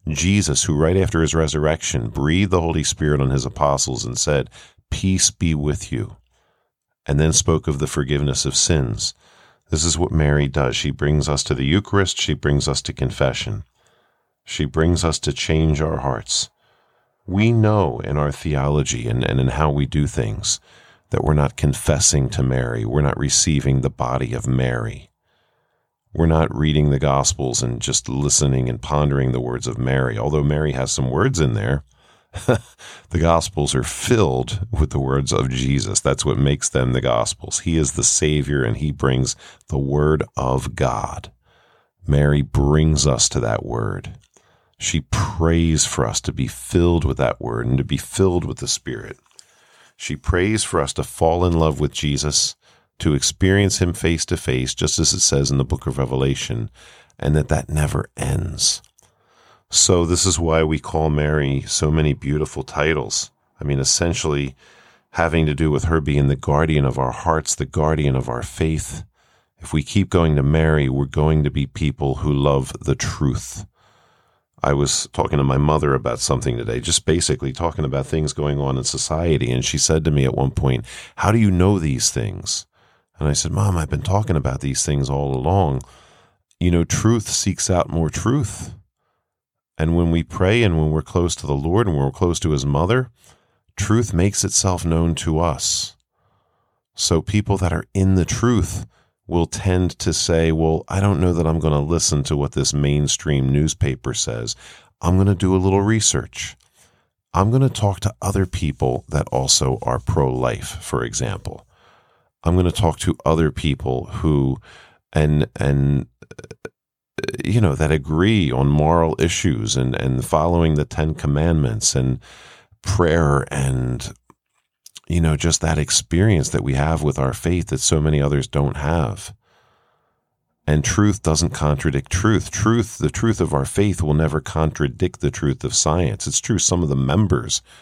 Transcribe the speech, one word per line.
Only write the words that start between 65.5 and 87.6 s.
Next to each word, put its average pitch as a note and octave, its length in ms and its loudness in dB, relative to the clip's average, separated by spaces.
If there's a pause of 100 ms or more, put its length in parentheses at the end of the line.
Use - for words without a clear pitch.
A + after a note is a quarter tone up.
do D#2 160 2
with C#2 140 0
her E2 140 2
being C#2+ 280 2
the C#2 80 2
guardian D2 500 2
of C2 140 -2
our B1+ 120 0
hearts, D#2+ 440 -2
the C#2+ 100 -4
guardian D2+ 500 0
of B1 140 -4
our A#1+ 140 -6
faith. - 600 -4 (540)
If - 160 -16
we D2+ 100 0
keep G2 260 0
going E2 260 4
to C#2 80 2
Mary, D2+ 440 2
we're C2+ 180 0
going D2+ 380 2
to C#2+ 60 0
be C#2 160 -2
people C#2 500 -4
who D2 160 -4
love C#2 480 0
the C2+ 160 0
truth. - 720 -4 (960)
I C#2+ 120 0
was C#2+ 400 -2
talking - 260 -2
to C#2 40 2
my C2+ 140 2
mother D2 360 2
about B1 260 -2
something B1 380 -2
today, A#1 220 -6
just - 260 -2
basically D2+ 460 0
talking D#2 340 -4
about C2+ 200 -2
things D2+ 280 -2
going C#2+ 260 -2
on C2+ 180 0
in B1+ 60 -4
society. D2 680 0
And B1+ 140 0
she - 120 -2
said D#2+ 280 2
to D#2 60 2
me C#2 140 4
at B1+ 100 0
one C2+ 160 0
point, B1+ 340 0 (320)
"How F#2+ 140 2
do A2+ 60 4
you G#2 140 4
know F2+ 280 4
these C#2+ 320 0
things?" G1+ 540 -6 (540)
And D2+ 80 0
I C#2+ 60 2
said, D#2 180 -2
"Mom, G2+ 260 0
I've D#2 120 -2
been C#2+ 120 -2
talking F#2+ 340 0
about C2 260 -2
these C2+ 220 -2
things C#2 260 0
all C#2 260 -2
along. C#2+ 460 2 (800)
You F2+ 120 2
know, E2+ 120 4
truth A2 460 0
seeks - 400 -2